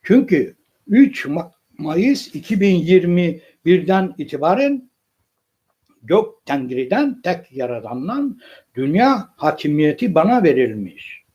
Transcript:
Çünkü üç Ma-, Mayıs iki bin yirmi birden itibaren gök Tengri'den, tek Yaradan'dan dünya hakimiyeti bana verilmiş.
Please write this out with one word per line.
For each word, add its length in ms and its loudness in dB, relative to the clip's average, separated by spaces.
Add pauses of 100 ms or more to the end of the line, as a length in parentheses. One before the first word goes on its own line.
Çünkü 520 2 (320)
üç 380 2
Ma-, 260 -6 (260)
Mayıs 580 -2
iki 260 -4
bin 140 4
yirmi 680 2 (240)
birden 520 2
itibaren 720 -2 (1120)
gök 220 2 (200)
Tengri'den, 760 -4
tek 300 -6
Yaradan'dan 920 -8 (340)
dünya 600 0
hakimiyeti 800 -2
bana 280 4
verilmiş. 800 -2 (120)